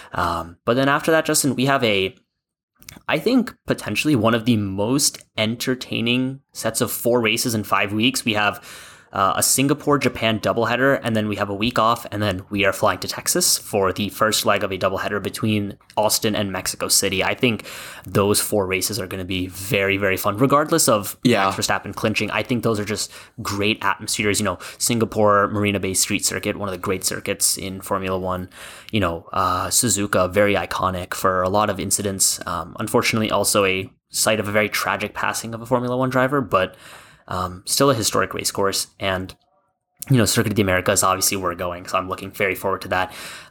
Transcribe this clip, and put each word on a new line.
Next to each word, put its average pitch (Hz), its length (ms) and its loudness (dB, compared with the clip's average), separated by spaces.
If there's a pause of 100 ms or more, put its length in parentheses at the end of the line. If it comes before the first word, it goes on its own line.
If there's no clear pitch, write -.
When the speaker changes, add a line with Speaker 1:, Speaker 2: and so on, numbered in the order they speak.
(120)
Speaker 1:
Um, 87 540 -4
but 117 80 2
then 135 160 2
after 151 200 0
that, 160 140 4
Justin, 151 320 2
we 127 80 0
have 135 180 2
a, 98 320 2 (960)
I 131 100 2
think, 240 360 2 (120)
potentially 135 500 0
one 113 180 4
of 113 120 0
the 120 100 4
most 104 640 0 (140)
entertaining 120 1040 -2 (120)
sets - 280 -4
of 110 100 -2
four 120 300 2
races 113 340 2
in 107 100 0
five 101 280 0
weeks. 117 320 0
We 110 100 0
have, 104 260 0 (520)
uh, 98 220 2
a - 80 0
Singapore-Japan 135 960 2
doubleheader, 117 640 2
and 113 140 0
then 107 100 0
we 104 80 -2
have 101 160 -2
a 101 40 -4
week 113 260 0
off, 113 320 2
and 104 100 -2
then 98 260 0
we 101 160 2
are 98 80 4
flying 95 280 0
to - 80 -8
Texas - 500 0
for 95 340 0
the 101 180 -2
first 107 360 0
leg 101 160 2
of 98 80 -2
a 95 80 -4
doubleheader 95 420 -2
between 104 560 -2 (200)
Austin 107 400 0
and 101 160 -2
Mexico 90 340 -6
City. 95 380 2
I 101 100 0
think 113 300 0 (420)
those 101 340 4
four 101 280 0
races 95 320 -2
are 95 80 -6
gonna 95 160 -6
be 92 240 -2
very, 98 480 0
very 95 200 2
fun, 101 200 -2
regardless 147 520 2
of 104 360 0
Speaker 2:
Yeah. 107 220 4
Speaker 1:
Max 95 100 0
Verstappen 101 360 -2
clinching. 107 380 -2
I 107 140 0
think 120 180 -2
those 113 160 2
are 104 60 -2
just 101 260 -4 (320)
great 101 420 0
atmospheres. 101 540 0
You 107 60 0
know, 90 140 -2 (200)
Singapore, 104 720 4
Marina 101 320 0
Bay 95 140 -2
Street - 300 0
Circuit, 95 320 -2
one 101 120 -6
of 95 40 -6
the 90 60 -6
great 95 260 -4
circuits - 540 -2
in 95 220 -8
Formula 95 360 -4
One. 92 320 -4 (440)
You 110 80 2
know, 85 320 -2
uh, 92 380 0
Suzuka, 101 600 2
very 101 220 4
iconic 92 600 -2
for 92 280 0
a 92 60 2
lot 104 200 2
of 95 120 -2
incidents. 98 640 -2
Um, 87 320 -6
unfortunately, 110 540 0
also 101 320 4
a 95 260 0 (200)
site 110 280 0
of 104 80 -2
a 104 60 -4
very 107 160 2
tragic 101 460 -2
passing 104 380 -4
of 113 80 -10
a 117 60 -14
Formula 123 300 0
One 127 140 2
driver, 131 300 2
but, 92 360 0 (520)
um, 90 360 -6
still - 260 2
a - 40 4
historic 104 400 0
race - 160 -4
course. 98 380 -2 (100)
And, 95 340 -4 (760)
you 135 60 6
know, 113 80 6
Circuit 110 260 2
of 101 60 -2
the 107 60 4
Americas, 92 420 2
obviously 95 320 2
we're 90 180 -2
going, 90 320 -8
so - 100 -4
I'm 92 120 -2
looking 95 240 -8
very 95 240 -2
forward 95 260 -2
to 98 60 -12
that. 92 240 0 (380)